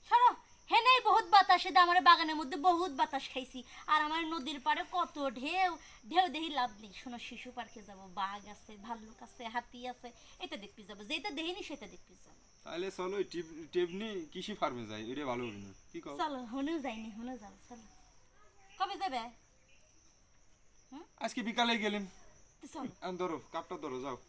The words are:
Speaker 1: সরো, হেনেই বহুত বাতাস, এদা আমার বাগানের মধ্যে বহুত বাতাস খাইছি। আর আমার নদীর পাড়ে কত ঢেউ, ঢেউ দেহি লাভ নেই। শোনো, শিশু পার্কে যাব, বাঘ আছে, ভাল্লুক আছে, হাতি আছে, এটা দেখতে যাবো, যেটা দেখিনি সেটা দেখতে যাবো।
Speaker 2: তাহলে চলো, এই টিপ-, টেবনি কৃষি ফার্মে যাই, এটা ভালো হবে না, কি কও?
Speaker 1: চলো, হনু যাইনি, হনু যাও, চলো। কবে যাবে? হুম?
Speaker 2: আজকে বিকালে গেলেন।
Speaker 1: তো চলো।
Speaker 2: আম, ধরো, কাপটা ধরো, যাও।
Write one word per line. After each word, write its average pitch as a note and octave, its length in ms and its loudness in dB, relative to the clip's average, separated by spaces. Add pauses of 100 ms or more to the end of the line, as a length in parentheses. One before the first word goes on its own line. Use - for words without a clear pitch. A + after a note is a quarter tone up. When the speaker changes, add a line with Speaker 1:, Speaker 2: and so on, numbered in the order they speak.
Speaker 1:
সরো, A#4+ 200 8 (420)
হেনেই A#4+ 380 6
বহুত G4+ 260 6
বাতাস, F#4+ 340 8
এদা F4+ 180 8
আমার F4 120 6 (100)
বাগানের D#4+ 320 8
মধ্যে E4 160 -4 (120)
বহুত F4 320 4
বাতাস C#4+ 320 0
খাইছি। B3+ 280 -8 (320)
আর D4+ 140 6
আমার D#4+ 160 -2 (100)
নদীর D4 340 -6
পাড়ে D4+ 160 2 (140)
কত E4 200 0 (240)
ঢেউ, F4 300 0 (400)
ঢেউ F4+ 240 4
দেহি D#4+ 240 -4
লাভ B3 120 0 (120)
নেই। G3 180 -18
শোনো, A#3+ 180 -12 (100)
শিশু B3 280 -12
পার্কে A3 320 -12
যাব, F#3+ 120 -18 (200)
বাঘ G3 200 -4 (140)
আছে, - 180 -14 (140)
ভাল্লুক A3 400 -12
আছে, C4+ 180 -12 (100)
হাতি B3 260 -8 (120)
আছে, B3 160 -16 (360)
এটা D4+ 200 -10
দেখতে G#3 240 -20
যাবো, G#3 220 -16
যেটা C4+ 280 -4
দেখিনি F4 320 -6
সেটা C4 240 -10
দেখতে - 200 -20 (100)
যাবো। - 160 -20 (240)
Speaker 2:
তাহলে E3+ 240 -6 (100)
চলো, F#3+ 240 -4
এই C3 100 0
টিপ-, D#3+ 240 -8 (180)
টেবনি F3+ 340 0 (240)
কৃষি F#3 280 -8
ফার্মে B2 300 -2
যাই, G#2+ 120 -8 (100)
এটা D3 200 -6
ভালো B2 140 -2
হবে G#2 180 -10
না, G2 60 -14 (200)
কি E3+ 140 -12
কও? E3 180 -12
Speaker 1:
চলো, C#4+ 180 -4 (120)
হনু C#4 220 -2 (100)
যাইনি, A3 240 -8 (100)
হনু B3 240 -10
যাও, G3 120 -18 (140)
চলো। A#3 160 -18 (920)
কবে F#4+ 240 0
যাবে? C4 200 -2 (1700)
হুম? D4 140 -16 (200)
Speaker 2:
আজকে A3+ 240 -4
বিকালে A#3 260 2 (100)
গেলেন। G#3 200 0 (560)
Speaker 1:
তো D4+ 140 -16
চলো। C4 160 -8 (160)
Speaker 2:
আম, F#3 140 -6
ধরো, E3+ 160 -2 (160)
কাপটা E3+ 320 -8
ধরো, B2+ 200 -6
যাও। B2+ 120 -6 (120)